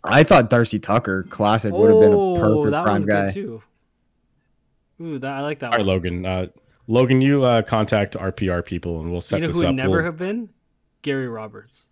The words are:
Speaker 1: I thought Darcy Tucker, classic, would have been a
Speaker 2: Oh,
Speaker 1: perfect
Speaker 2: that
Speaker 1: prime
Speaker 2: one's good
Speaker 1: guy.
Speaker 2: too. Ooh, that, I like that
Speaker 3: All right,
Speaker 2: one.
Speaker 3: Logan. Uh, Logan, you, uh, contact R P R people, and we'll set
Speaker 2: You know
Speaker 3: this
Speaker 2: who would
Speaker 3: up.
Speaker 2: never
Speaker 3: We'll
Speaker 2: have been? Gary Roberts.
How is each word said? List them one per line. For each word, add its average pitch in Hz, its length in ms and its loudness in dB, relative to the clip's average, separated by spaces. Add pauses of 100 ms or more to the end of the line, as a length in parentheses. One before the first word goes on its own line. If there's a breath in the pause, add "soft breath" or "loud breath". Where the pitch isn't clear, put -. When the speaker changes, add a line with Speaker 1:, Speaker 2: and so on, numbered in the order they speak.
Speaker 1:
I 131 200 4
thought 135 260 6
Darcy 117 300 2
Tucker, 98 440 -2
classic, 107 500 0
would 220 180 6
have 220 80 6
been - 140 6
a 202 40 4
Speaker 2:
Oh, 190 220 0
Speaker 1:
perfect 143 320 2
Speaker 2:
that 147 120 -2
Speaker 1:
prime 104 120 0
Speaker 2:
one's 101 100 -2
good 104 60 -2 (160)
Speaker 1:
guy. 98 60 -4
Speaker 2:
too. 113 300 -12 (1400)
Ooh, 156 180 -10
that, 135 120 -8
I 135 100 -8
like 147 180 -8
that 131 80 -10
Speaker 3:
All 117 60 -6
right, 117 60 0
Speaker 2:
one. 98 80 0
Speaker 3:
Logan. 90 380 -2
Uh, 92 220 -4 (400)
Logan, 127 340 4
you, 139 220 2
uh, 117 200 2
contact 107 520 -2
R 95 160 -6
P 95 180 -4
R 87 120 -2
people, 85 400 -8
and 85 100 -8
we'll 87 100 -6
set - 160 -6
Speaker 2:
You - 40 -2
know 165 60 -4
Speaker 3:
this - 80 -4
Speaker 2:
who 175 80 0
would - 60 0
Speaker 3:
up. - 60 0
Speaker 2:
never - 160 -2
Speaker 3:
We'll 165 120 2
Speaker 2:
have 165 140 -6
been? 208 320 -8 (520)
Gary 135 260 -6
Roberts. 107 640 -16